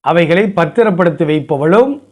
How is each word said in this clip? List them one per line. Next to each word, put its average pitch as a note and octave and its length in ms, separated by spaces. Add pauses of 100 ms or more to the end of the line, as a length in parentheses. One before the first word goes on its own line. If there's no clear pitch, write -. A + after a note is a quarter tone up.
அவைகளை E3+ 440
பத்திரப்படுத்தி F3 760
வைப்பவளும் D#3 680 (180)